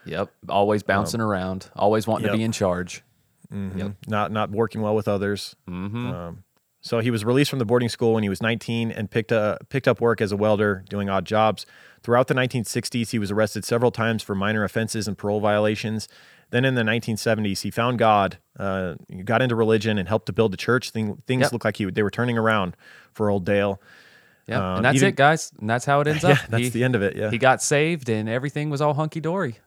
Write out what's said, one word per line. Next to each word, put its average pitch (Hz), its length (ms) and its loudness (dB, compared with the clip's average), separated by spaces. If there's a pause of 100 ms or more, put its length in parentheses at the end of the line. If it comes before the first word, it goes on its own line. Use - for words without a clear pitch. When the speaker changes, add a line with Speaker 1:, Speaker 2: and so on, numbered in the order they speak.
Speaker 1:
Yep. 85 240 -6 (180)
Always 101 340 2
Speaker 2:
Um, - 40 -10
Speaker 1:
bouncing 101 340 0
around, 92 560 -4
always 104 300 2
wanting 110 220 -2
to 101 40 0
Speaker 2:
Yep. 110 60 0
Speaker 1:
be 110 60 0
in 113 80 -2
charge. 90 500 -2 (500)
Speaker 2:
Mm-hmm. 95 260 -8
Speaker 1:
Yep. 101 140 -6 (140)
Speaker 2:
Not, 104 260 -2
not 107 180 -2
working 110 300 -2
well 107 140 0
with 107 140 0
others. 101 460 -2 (140)
Speaker 1:
Mm-hmm. 98 380 -8
Speaker 2:
Um, 87 380 -10 (360)
so - 200 -4
he 117 120 0
was 107 120 -2
released 131 260 2
from 139 100 -4
the 120 40 0
boarding 120 260 2
school 113 240 0
when 110 100 0
he 101 40 0
was 95 140 -4
nineteen 117 480 -2
and 107 180 -6
picked 113 220 -2
a-, 107 260 2 (120)
picked - 180 -2
up 123 140 4
work 117 200 2
as 101 120 0
a 104 40 -2
welder, 104 520 2
doing 101 200 -4
odd 98 180 0
jobs. 107 380 2 (380)
Throughout 120 240 4
the 151 80 0
nineteen 127 300 0
sixties, 117 480 -4
he 117 80 0
was 98 100 -4
arrested 104 340 0
several 117 280 2
times 113 320 -2
for 104 100 -4
minor 104 300 0
offenses 110 420 -4
and 104 100 -6
parole 104 220 -2
violations. 107 680 0 (420)
Then 123 140 2
in 131 100 2
the 120 80 0
nineteen 110 340 0
seventies, 104 440 -2
he 101 100 -6
found 120 300 -2
God, 104 380 4 (200)
uh, 95 360 -4 (300)
got 117 180 2
into 123 120 0
religion, 110 420 2
and 90 120 -2
helped 107 180 -2
to 101 60 -6
build 110 200 2
the 92 40 -8
church. 120 340 0
Thing-, 107 380 -6
things 127 140 0
Speaker 1:
Yep. 143 100 0
Speaker 2:
looked 120 120 -6
like 107 120 0
he, 107 120 -2
they 107 140 -2
were 98 80 0
turning 120 260 -2
around 110 400 2 (360)
for 107 180 -2
old 98 140 0
Dale. 101 360 0 (680)
Speaker 1:
Yeah, 110 80 -4 (160)
Speaker 2:
Um, 92 60 -2
Speaker 1:
and 101 80 0
that's 135 100 4
Speaker 2:
even 190 140 4
Speaker 1:
it, - 40 -4
guys. 151 460 2
And 107 100 -4
that's 120 140 0
how 143 160 2
it 147 80 0
ends 156 160 -2
Speaker 2:
<laughs> - 0 -
Yeah, 139 80 6
Speaker 1:
up. 139 60 6 (100)
Speaker 2:
that's 113 160 0
Speaker 1:
He, 127 60 -2
Speaker 2:
the 117 120 0
end 127 140 2
of 98 60 2
it, 101 120 0
yeah. 107 160 -2
Speaker 1:
he 117 80 -2
got 131 240 4
saved, 151 460 0
and 110 200 0
everything 143 420 -4
was 143 100 -2
all 147 140 2
hunky-dory. 156 720 -4